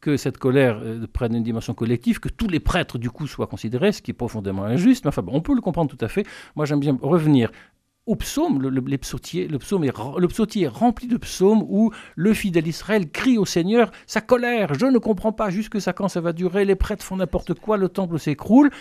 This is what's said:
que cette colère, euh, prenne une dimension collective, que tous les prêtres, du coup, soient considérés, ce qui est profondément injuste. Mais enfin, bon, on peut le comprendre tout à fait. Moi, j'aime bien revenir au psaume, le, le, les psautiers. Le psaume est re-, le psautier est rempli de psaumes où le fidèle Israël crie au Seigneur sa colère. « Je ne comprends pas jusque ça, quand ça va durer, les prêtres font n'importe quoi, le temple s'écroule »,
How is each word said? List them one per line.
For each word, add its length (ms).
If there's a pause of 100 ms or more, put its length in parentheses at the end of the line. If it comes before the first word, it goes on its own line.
que 160
cette 200
colère, 460
euh, 240
prenne 260
une 120
dimension 300
collective, 440
que 100
tous 200
les 100
prêtres, 400
du 100
coup, 200
soient 180
considérés, 460
ce 100
qui 80
est 40
profondément 500
injuste. 400
Mais 60
enfin, 120
bon, 100
on 80
peut 140
le 60
comprendre 340
tout 100
à 40
fait. 180 (300)
Moi, 100
j'aime 140
bien 200
revenir 520 (540)
au 100
psaume, 440
le, 80
le, 160
les 140
psautiers. 480
Le 140
psaume 240
est 120
re-, 220
le 80
psautier 380
est 40
rempli 380
de 120
psaumes 500
où 240 (240)
le 180
fidèle 320
Israël 460
crie 260
au 60
Seigneur 480 (160)
sa 120
colère. « 560
Je 100
ne 120
comprends 320
pas 200
jusque 300
ça, 120
quand 160
ça 120
va 120
durer, 320
les 100
prêtres 300
font 140
n'importe 360
quoi, 220
le 120
temple 300
s'écroule », 640